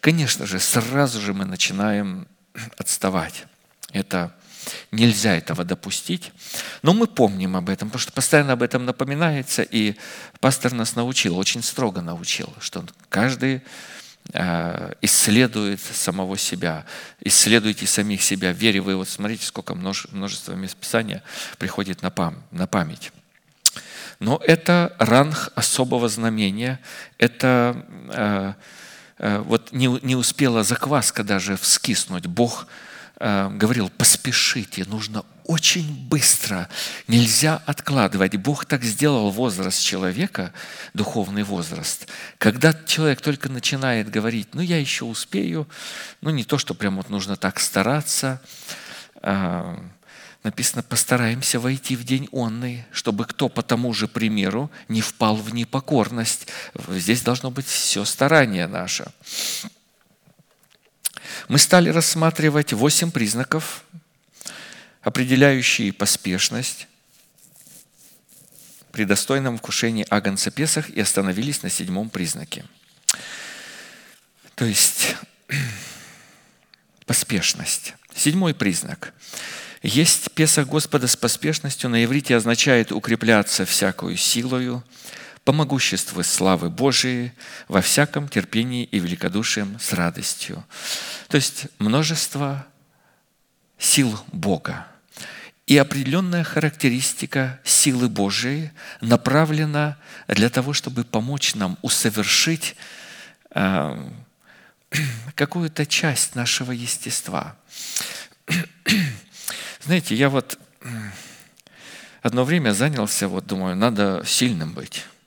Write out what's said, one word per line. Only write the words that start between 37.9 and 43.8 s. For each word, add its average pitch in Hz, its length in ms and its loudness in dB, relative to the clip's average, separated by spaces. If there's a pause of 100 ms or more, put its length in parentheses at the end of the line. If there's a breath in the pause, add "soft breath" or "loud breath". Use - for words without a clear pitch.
Бог 135 280 -2
так 131 180 0
сделал 117 480 2
возраст 95 520 -2
человека, 95 680 -2 (420 loud breath)
духовный 101 480 -2
возраст. 82 680 -6 (300 loud breath)
Когда 156 340 6 (140)
человек 156 340 2
только 139 280 -2
начинает 127 600 -2